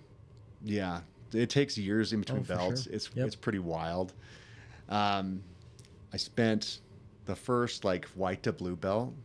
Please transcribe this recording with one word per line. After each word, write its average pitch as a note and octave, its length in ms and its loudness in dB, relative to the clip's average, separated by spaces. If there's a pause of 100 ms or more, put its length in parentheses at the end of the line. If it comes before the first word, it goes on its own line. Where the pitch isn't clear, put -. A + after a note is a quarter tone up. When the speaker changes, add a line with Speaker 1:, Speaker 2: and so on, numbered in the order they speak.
(640)
Speaker 1:
yeah, F#2+ 380 0 (320)
it A2+ 180 4
takes C#3+ 260 4
years G#2+ 360 2
in G#2+ 80 2
between C3 220 0
Speaker 2:
Oh, - 20 -2
for F#2 120 -2
Speaker 1:
belts. A#2 280 2
Speaker 2:
sure. - 80 -8
Speaker 1:
It's, - 240 -4
Speaker 2:
Yep. B2+ 100 2
Speaker 1:
it's G#2 100 -4
pretty G#2 220 -2
wild. E2+ 540 -2 (760)
Um, G2 540 2 (720)
I F#2+ 60 -6
spent - 640 2 (460)
the G2 80 -2
first, A#2+ 500 0
like, F2+ 260 2
white F#2+ 340 -2
to A2 80 2
blue F2+ 240 -4
belt G#2+ 360 0 (120)